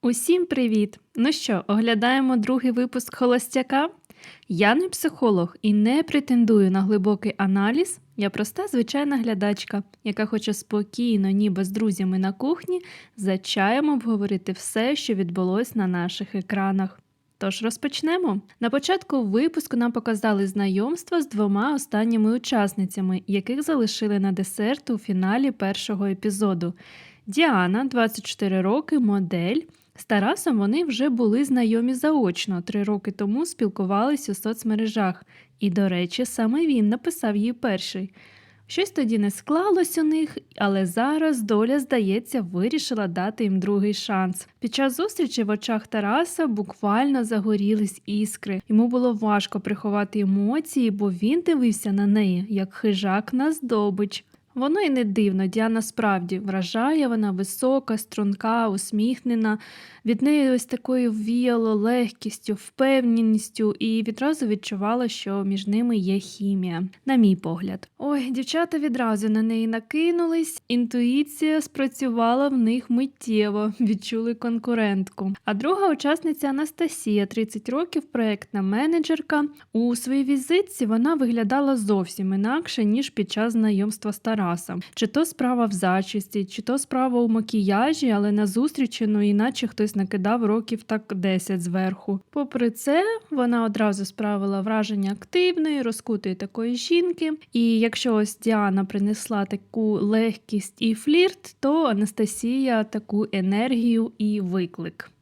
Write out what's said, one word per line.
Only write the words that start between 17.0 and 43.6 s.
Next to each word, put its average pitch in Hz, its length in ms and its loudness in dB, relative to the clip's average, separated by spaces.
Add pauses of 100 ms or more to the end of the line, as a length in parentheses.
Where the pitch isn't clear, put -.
Тож 196 260 -4
розпочнемо. 285 760 -2 (180)
На 233 100 0
початку 285 540 0
випуску 262 540 0
нам 233 140 2
показали 214 560 0
знайомство 202 720 0
з 285 80 -4
двома 208 460 2
останніми 226 600 2
учасницями, 196 920 -2
яких 214 360 -2
залишили 220 560 0
на 196 120 2
десерт 208 580 -4
у 226 80 0
фіналі 202 540 0
першого 202 540 -4
епізоду. 190 680 -2 (540)
Діана, 214 560 2
двадцять 233 420 -2
чотири 190 360 -2
роки, 277 380 0
модель. 196 600 0 (340)
З - 100 -18
Тарасом 233 520 0
вони 214 260 2
вже 269 260 0
були 240 340 2
знайомі 247 500 2
заочно, 233 680 0
три 202 220 -2
роки 202 280 -2
тому 214 340 -2
спілкувались 214 840 0
у 202 40 -2
соцмережах. 220 880 -2 (360)
І, 202 100 0
до 190 200 2
речі, 180 360 -2
саме 247 400 0
він 233 240 4
написав 240 460 -2
їй 220 180 0
перший. 196 580 -4 (560)
Щось 381 240 -4
тоді 226 280 0
не 202 120 2
склалось 339 680 0
у 320 60 2
них, 311 340 0 (200)
але 196 280 2
зараз 269 560 0
доля, 220 380 2
здається, 233 600 0
вирішила 202 680 -2
дати 185 360 -4
їм 190 160 2
другий 202 340 2